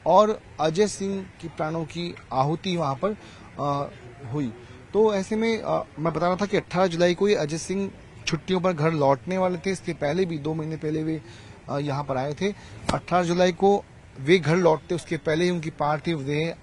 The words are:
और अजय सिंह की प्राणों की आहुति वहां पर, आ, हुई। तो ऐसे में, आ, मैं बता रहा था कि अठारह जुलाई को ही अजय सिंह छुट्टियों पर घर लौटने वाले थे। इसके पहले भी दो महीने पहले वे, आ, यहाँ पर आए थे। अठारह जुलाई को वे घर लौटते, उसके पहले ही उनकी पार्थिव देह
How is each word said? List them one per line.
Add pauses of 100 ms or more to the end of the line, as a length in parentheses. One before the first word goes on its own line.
और (180)
अजय
सिंह (140)
की
प्राणों
की (180)
आहुति
वहां
पर, (440)
आ, (440)
हुई। (400)
तो
ऐसे
में,
आ, (160)
मैं
बता
रहा
था
कि
अठारह
जुलाई
को
ही
अजय
सिंह (360)
छुट्टियों
पर
घर
लौटने
वाले
थे।
इसके
पहले
भी
दो
महीने
पहले
वे, (480)
आ,
यहाँ
पर
आए
थे। (400)
अठारह
जुलाई
को (360)
वे
घर
लौटते,
उसके
पहले
ही
उनकी
पार्थिव
देह